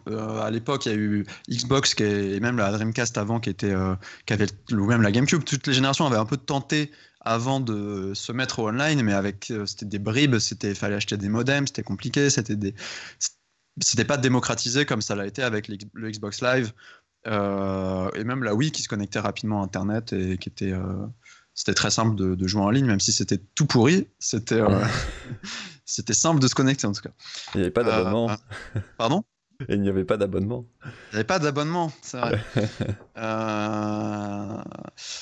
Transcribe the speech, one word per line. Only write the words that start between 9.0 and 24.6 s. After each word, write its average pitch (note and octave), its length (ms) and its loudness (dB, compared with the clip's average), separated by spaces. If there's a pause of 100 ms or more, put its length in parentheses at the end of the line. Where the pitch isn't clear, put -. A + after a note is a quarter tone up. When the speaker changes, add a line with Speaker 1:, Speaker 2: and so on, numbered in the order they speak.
Speaker 1:
mais G#2+ 120 4
avec, G2 360 -2
euh, G#2+ 160 -4
c'était G#2 220 -8
des G2+ 100 -4
bribes, A2+ 400 2
c'était, G2+ 380 -2
fallait G#2 180 -2
acheter G2+ 240 -2
des G2+ 100 -2
modems, B2+ 380 2
c'était - 160 -6
compliqué, C3+ 480 0
c'était G#2+ 260 0
des, G2+ 200 -4 (1080)
c'était A2+ 240 2
pas C#3+ 120 2
démocratisé B2+ 680 2
comme A#2 160 -2
ça G#2 140 -2
l'a G2 100 -4
été G2+ 160 -6
avec A2 260 -2
l'X-, G#2 260 -10
le A2 180 -8
Xbox G#2 320 -8
Live, B2 280 2 (540)
euh, G2 880 0
et G#2+ 100 -4
même B2+ 200 -2
la G#2+ 100 0
Wii C#3+ 160 2
qui - 140 -6
se - 40 -8
connectait G2+ 300 -4
rapidement G#2 440 -2
à G2 40 0
Internet G2+ 480 -2
et F#2 240 0
qui - 120 -8
était, G2 220 -4
euh, F#2 120 -2 (720)
c'était - 180 -2
très G#2+ 160 0
simple A2 260 2
de, F#2 200 2
de F#2 120 0
jouer G2+ 140 2
en G2+ 80 4
ligne, C3+ 160 4
même G2+ 140 4
si G#2+ 120 2
c'était G2 280 0 (160)
tout D3+ 100 4
pourri, C#3 420 6 (120)
c'était, A2+ 420 0